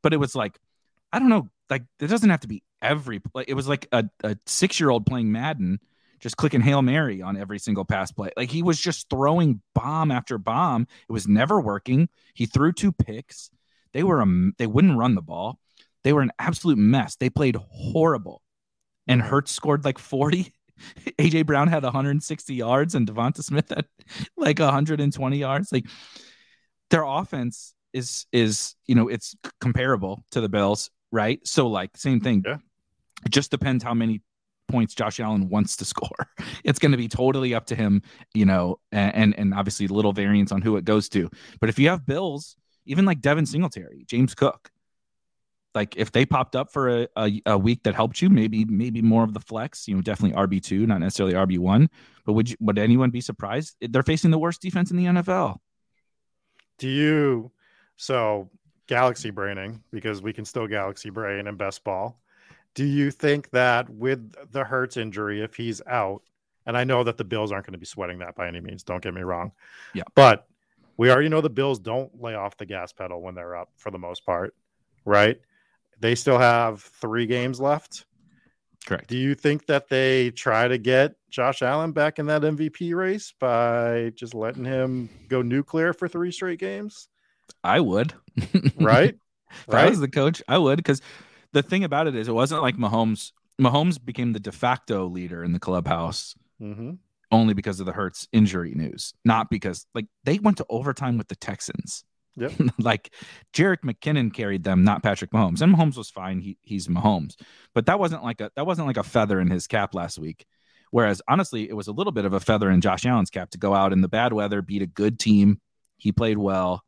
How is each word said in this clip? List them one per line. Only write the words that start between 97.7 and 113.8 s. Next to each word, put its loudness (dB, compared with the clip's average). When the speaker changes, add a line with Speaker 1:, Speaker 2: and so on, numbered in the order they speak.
Speaker 1:
of -8
the -6
Hurts -8
injury 2
news, -8
not 2
because, -6
like, -6
they 0
went 2
to -8
overtime -4
with -6
the -12
Texans. -12
Speaker 2:
Yep. -6
Speaker 1:
<laughs> 0
Like, -2
Jerick 2
McKinnon -2
carried -4
them, 4
not 4
Patrick -2
Mahomes. 2
And 8
Mahomes 2
was -14
fine. -8
He, -12
he's -8
Mahomes. 0
But 2
that 2
wasn't -2
like -8
a, -8
that -4
wasn't -2
like -2
a -4
feather 2
in 2
his -2
cap -2
last -8
week. -12
Whereas, 2
honestly, -2
it -10
was -8
a -8
little -4
bit -2
of 0
a 0
feather 2
in 6
Josh 0
Allen's 2
cap -10
to -16
go 0
out 4